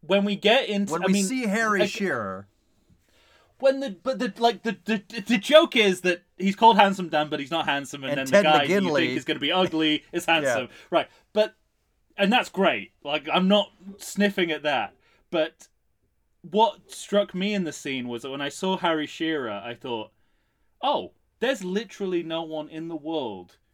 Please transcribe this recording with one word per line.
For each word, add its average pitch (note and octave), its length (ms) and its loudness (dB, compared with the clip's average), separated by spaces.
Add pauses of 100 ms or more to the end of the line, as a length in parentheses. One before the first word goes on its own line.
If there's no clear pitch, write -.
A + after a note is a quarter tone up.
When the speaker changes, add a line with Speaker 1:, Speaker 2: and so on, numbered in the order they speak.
Speaker 1:
When G3 220 2
we G3+ 120 -2
get - 320 4
into, G3+ 260 -2
Speaker 2:
When F3 80 -2
Speaker 1:
I F#3+ 40 0
Speaker 2:
we F#3+ 80 4
Speaker 1:
mean, G3+ 100 2
Speaker 2:
see B3+ 220 -4
Harry G#3 340 0
Speaker 1:
like, G3+ 100 2
Speaker 2:
Shearer. G#2+ 580 -4 (1120)
Speaker 1:
when C4+ 200 4
the, A#3 220 -6
but B3+ 160 -4
the, A#3+ 200 -2
like, A#3 240 2
the, G#3+ 220 -4
the, G#3 180 -2 (240)
the A#3 120 2
joke D4+ 380 6
is G3+ 260 2
that F3+ 200 -2 (160)
he's F#3+ 180 0
called A3+ 220 8
Handsome F#3+ 320 2
Dan, D3+ 180 0
but D3 120 -6
he's C3+ 100 -10
not D#3 160 -2
handsome, C#3+ 380 -6
and C#3 140 -4
Speaker 2:
And C3+ 100 -4
Speaker 1:
then G3 160 6
Speaker 2:
Ted D3+ 80 6
Speaker 1:
the D3+ 60 6
guy C#3+ 60 4
you F#3 160 2
Speaker 2:
McGinley. E3+ 160 0 (100)
Speaker 1:
think B2+ 120 -2
is C3+ 60 -8
gonna D3 160 -2
be D3 120 0
ugly D#3+ 600 0
is F3 120 -4
Speaker 2:
<laughs> - 40 -2
Yeah. E3 60 4
Speaker 1:
handsome, B2+ 340 0 (220)
right? - 160 2 (280)
But, G#3+ 200 2 (600)
and G3+ 160 2
that's A#3+ 180 2
great. C3+ 420 0 (120)
Like, D3 280 -4
I'm F#3 160 2
not G3+ 220 4 (280)
sniffing G3 520 0
at D3 120 -4
that. C3 320 -2 (360)
But - 380 -2 (760)
what G3+ 480 0
struck - 440 -2
me G3 200 -2
in G3 100 0
the D3 80 -6
scene C3 360 -6
was A#2+ 140 -6
that C3+ 80 -10
when C#3 120 -8
I C#3+ 60 -4
saw F#3+ 300 -2
Harry D#3 280 0
Shearer, D#3 440 -4 (140)
I A#2+ 100 -10
thought, A#2 360 -8 (720)
"Oh, A#3 300 -2 (280)
there's B3 220 -2
literally F#3 600 -4
no E3 200 -6
one D#3 260 -8
in D#3+ 200 -12
the E3 80 -8
world C#3 640 -8 (160)